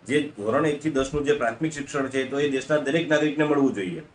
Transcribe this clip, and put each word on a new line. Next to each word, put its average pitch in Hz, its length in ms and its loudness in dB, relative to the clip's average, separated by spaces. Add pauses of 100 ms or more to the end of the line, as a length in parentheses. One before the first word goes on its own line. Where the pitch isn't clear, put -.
જે 139 300 0
ધોરણ 113 300 0
એક 147 160 -2
થી 156 80 -2
દસ 135 240 0
નું 143 100 0
જે 147 80 2
પ્રાથમિક 135 400 0
શિક્ષણ 139 360 -4
છે 131 160 0
તો 131 160 -4
એ 147 100 2
દેશના 135 260 0
દરેક 147 320 0
નાગરિકને 151 360 2
મળવું 143 300 4
જોઈએ. 87 280 -4 (120)